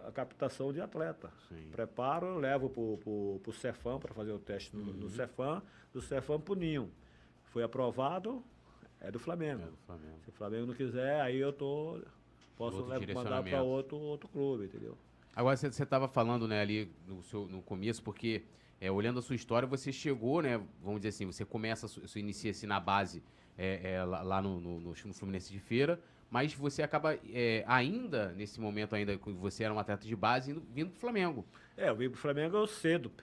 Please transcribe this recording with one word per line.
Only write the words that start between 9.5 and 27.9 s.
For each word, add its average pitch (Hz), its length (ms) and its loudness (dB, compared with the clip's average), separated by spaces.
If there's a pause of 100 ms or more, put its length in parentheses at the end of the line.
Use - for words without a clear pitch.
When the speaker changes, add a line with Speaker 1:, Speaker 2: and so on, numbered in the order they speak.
Speaker 2:
É 85 40 -8
do 80 100 -14 (100)
Flamengo. 80 380 -14
Speaker 1:
Se - 60 -18
o - 20 -14
Flamengo 110 340 -2
não 127 80 -2
quiser, 131 460 2
aí 127 180 2
eu 139 140 2
tô, 143 480 -4 (560)
posso 92 220 -2
Speaker 2:
Outro 127 140 -4
Speaker 1:
le-, 131 140 0
mandar - 0 -
pra 123 340 0
Speaker 2:
direcionamento. 135 240 2
Speaker 1:
outro, 135 340 0
outro 147 300 -6
clube, 135 360 0
entendeu? 57 340 -10 (380)
Speaker 2:
Agora, 127 200 6
você, 139 140 0
você 139 160 0
tava 131 220 4
falando, 117 400 4
né, 107 120 4
ali 104 320 2 (140)
no 92 160 -8
seu, 101 240 -6
no 92 160 -8
começo, 107 400 -2
porque, 107 420 -2 (360)
é, 95 100 0
olhando 113 300 2
a - 20 0
sua 123 140 0
história, 117 320 4
você 135 240 -2
chegou, 135 500 2
né, 120 180 2 (220)
vamos 101 180 -2
dizer 107 100 0
assim, 101 160 -4
você 92 180 -4
começa, 113 420 -2
a - 20 -8
su-, - 120 -14
você - 180 -10
inicia-se 104 480 -4
na 98 140 2
base, 92 420 4 (340)
é, 92 380 0
é, 92 100 2
lá, 90 180 0
lá 95 200 2
no, 95 180 0
no, 85 200 -6
no 87 340 -8
Fluminense 95 380 -6
de 98 80 -10
Feira, 147 400 4 (300)
mas 139 240 2
você 143 280 0
acaba, 151 320 2 (180)
é, 113 360 4
ainda, 127 640 4